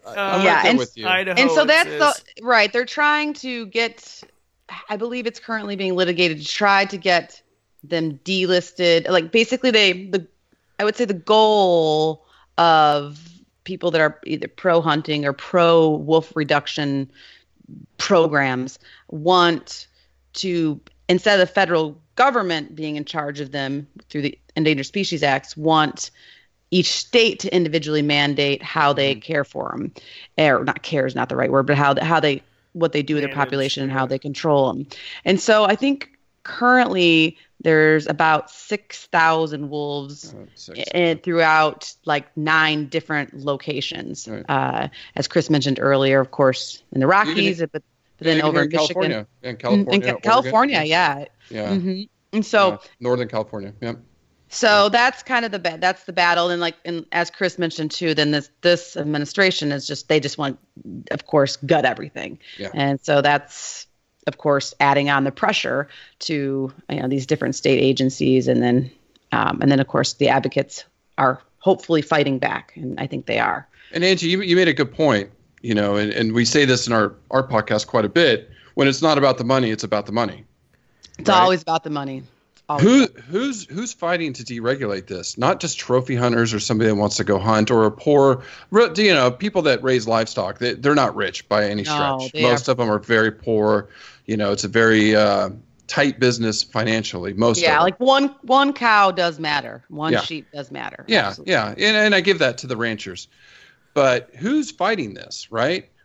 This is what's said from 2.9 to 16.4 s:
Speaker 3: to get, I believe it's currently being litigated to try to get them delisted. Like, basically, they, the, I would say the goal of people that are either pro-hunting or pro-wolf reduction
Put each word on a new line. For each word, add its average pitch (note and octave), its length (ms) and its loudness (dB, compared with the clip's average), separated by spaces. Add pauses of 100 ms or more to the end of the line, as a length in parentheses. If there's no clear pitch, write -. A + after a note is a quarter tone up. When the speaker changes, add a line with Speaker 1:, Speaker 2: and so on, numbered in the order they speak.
Speaker 3:
to B3 320 -10
get, A3+ 540 -6 (680)
I G#3+ 80 -8
believe A#3 320 -8
it's A#3 100 -14
currently G#3 380 -8
being F#3 180 -2
litigated F3 460 0
to D3+ 60 -12
try G3+ 400 2
to G3 100 -10
get F3 440 -2 (440)
them D#3+ 400 -4
delisted. F3+ 840 0
Like, E3+ 220 0
basically, A#3+ 400 0
they, G#3 220 4 (160)
the, F#3 180 -4 (540)
I G3+ 40 -2
would G#3 120 -2
say B3 80 0
the G3+ 100 -2
goal E3+ 1120 2 (320)
of D3+ 640 4 (420)
people F3+ 300 -6
that D#3+ 80 2
are D3+ 260 0
either D3+ 220 -8
pro-hunting D#3 760 0
or C#3 80 -2
pro-wolf D#3+ 1000 2
reduction C#3+ 720 -2 (920)